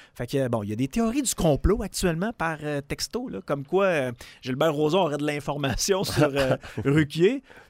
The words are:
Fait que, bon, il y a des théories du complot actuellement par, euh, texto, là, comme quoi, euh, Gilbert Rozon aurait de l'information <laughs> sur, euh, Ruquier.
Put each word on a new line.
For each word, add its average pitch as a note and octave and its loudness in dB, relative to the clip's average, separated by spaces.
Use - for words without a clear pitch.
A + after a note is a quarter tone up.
Fait B2 -8
que, C3+ 0
bon, A#2 0
il G2+ -6
y G#2 -4
a - -4
des B2+ -2
théories A3+ 0
du A3 -2
complot E3+ 2
actuellement F#3 -2
par, D#3+ -6
euh, D3 -4
texto, A3 -8
là, F#3 -8
comme C#3+ -4
quoi, F#3+ 2
euh, D3 2
Gilbert C#3 0
Rozon D3+ 2
aurait D3+ 0
de C#3+ -2
l'information D3 0
<laughs> - -
sur, D3+ 2
euh, C3 2
Ruquier. D#3 2